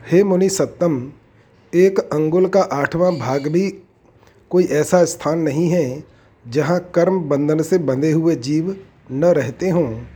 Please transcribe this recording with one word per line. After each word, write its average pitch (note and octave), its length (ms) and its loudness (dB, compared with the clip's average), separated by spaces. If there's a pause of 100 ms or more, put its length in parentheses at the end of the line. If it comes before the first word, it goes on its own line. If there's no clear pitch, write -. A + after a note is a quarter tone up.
(100)
हे F#3 140 6
मुनि F#3+ 240 2
सत्तम, D3 640 -2 (600)
एक F#3+ 240 4
अंगुल D#3 480 0
का F#3+ 140 2
आठवां E3 580 0
भाग C3+ 300 -4
भी C3+ 260 -2 (760)
कोई F3+ 140 4
ऐसा E3 400 2
स्थान D#3 340 -4
नहीं D#3+ 300 0
है D3+ 360 -2 (440)
जहाँ D#3 460 -2
कर्म F3+ 260 2
बंधन D3 420 0
से F3+ 160 0
बंधे C#3+ 340 0
हुए D#3+ 240 2
जीव D#3 400 -4 (360)
न C#3+ 120 -2
रहते D#3 440 0
हों। C3 340 -2 (140)